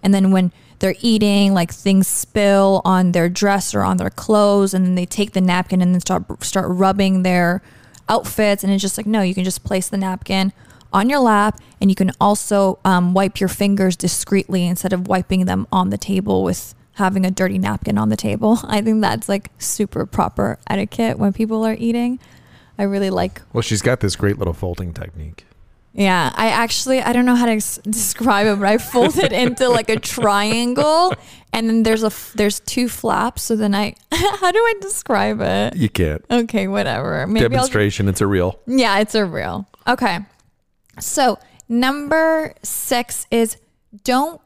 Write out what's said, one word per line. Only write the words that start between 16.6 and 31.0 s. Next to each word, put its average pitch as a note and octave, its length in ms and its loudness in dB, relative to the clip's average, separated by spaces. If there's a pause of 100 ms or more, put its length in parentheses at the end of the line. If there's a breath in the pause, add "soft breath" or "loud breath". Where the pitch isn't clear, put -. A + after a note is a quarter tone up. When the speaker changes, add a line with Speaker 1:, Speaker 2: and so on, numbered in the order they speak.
Speaker 1:
having F#3+ 340 0
a F#3+ 40 0
dirty F#3+ 280 -2
napkin G3+ 400 -4
on G#3+ 120 0
the G#3+ 60 0
table. G#3+ 440 0
<laughs> - 40 -14
I G#3 180 -2
think A3 180 2
that's, G#3+ 300 -2
like, G3+ 280 -4
super - 460 -4
proper - 540 -2 (100)
etiquette G#3+ 500 -2
when G3+ 140 0
people A3 340 -4
are A3 120 0
eating. A#3+ 400 -2 (600 soft breath)
I G3+ 40 -2
really G3 280 -2
like F#3 300 -4 (140)
Speaker 2:
Well, A#2 80 0
she's G#2+ 200 -2
got B2 180 0
this G2 140 -2
great G#2 240 0
little F2 160 -4
folding F2+ 380 -6
technique. E2 540 -14 (460)
Speaker 1:
Yeah, F#3 420 0
I A3+ 140 0
actually, A#3 520 0
I A#3+ 140 -2
don't B3 100 4
know B3 100 4
how A#3+ 120 2
to A3+ 60 2
ex-, - 260 -4
describe A3 680 0
it, G#3 120 2
but G3+ 100 0
I G#3+ 100 4
fold B3 400 2
it C4 140 2
into, B3 360 0
like, A#3 200 2
a A3 100 0
triangle, A#3+ 1160 0 (400 loud breath)